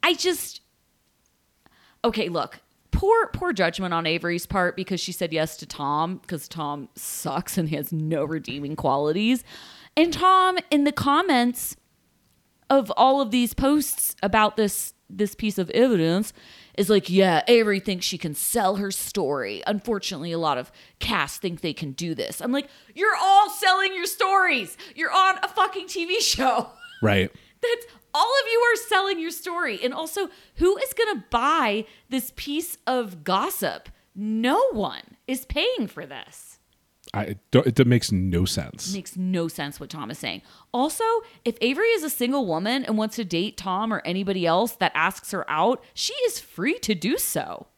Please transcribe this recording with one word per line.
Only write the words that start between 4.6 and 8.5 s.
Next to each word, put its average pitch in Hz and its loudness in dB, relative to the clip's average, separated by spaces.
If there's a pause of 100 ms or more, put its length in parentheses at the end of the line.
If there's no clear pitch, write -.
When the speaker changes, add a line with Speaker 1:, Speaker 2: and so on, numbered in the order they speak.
Speaker 1:
because 185 -4
she - -6
said 165 -4
yes 156 -2
to 156 -14
Tom 151 -2
'cause 160 -8
Tom 147 -8
sucks - -6
and 160 0
he 151 -4
has 147 -6
no 156 -2
redeeming 143 -6